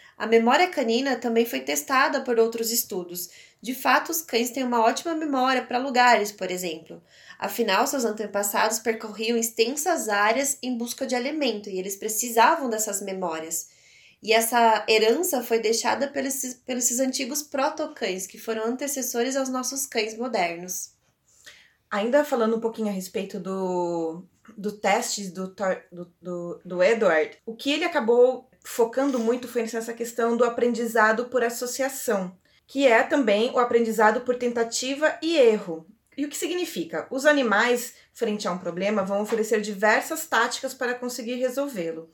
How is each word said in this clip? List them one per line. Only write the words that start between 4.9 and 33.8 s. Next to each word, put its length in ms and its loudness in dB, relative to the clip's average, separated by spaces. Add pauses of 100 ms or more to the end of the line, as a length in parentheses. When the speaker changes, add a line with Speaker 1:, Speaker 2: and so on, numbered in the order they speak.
Speaker 1:
memória 500 0
pra 140 -4
lugares, 520 4
por 220 -8
exemplo. 500 -8 (360)
Afinal, 480 2
seus 180 -2
antepassados 720 -2
percorriam 580 -4
extensas 720 0
áreas 540 2
em 160 -4
busca 280 -6
de 100 -2
alimento 520 -2
e 120 -6
eles 160 -8
precisavam 720 2
dessas 320 -2
memórias. 680 -6 (520)
E 100 0
essa 560 4
herança 540 4
foi 160 0
deixada 480 0
pelos, 280 -4 (300)
pelos 200 -4
esses 160 0
antigos 420 -2
protocães, 840 -4
que 120 -20
foram 280 -4
antecessores 680 -4
aos 120 -2
nossos 360 -4
cães 320 -4
modernos. 760 -6 (1000)
Speaker 2:
Ainda 340 2
falando 320 2
um 40 -4
pouquinho 280 -4
a 40 -2
respeito 460 -6
do, 840 -2 (320)
do 160 -6
teste 580 -2
do 180 -8
Tor-, 340 -4 (100)
do, 180 -14 (100)
do, 440 -10
do 180 -2
Edward, 640 4
o 80 -8
que 180 -4
ele 120 0
acabou 640 4 (160)
focando 540 0
muito 280 0
foi 160 -4
nessa 300 -6
questão 440 -2
do 80 4
aprendizado 800 2
por 180 0
associação, 920 -4 (300)
que 200 2
é 160 8
também 480 2
o 80 0
aprendizado 640 4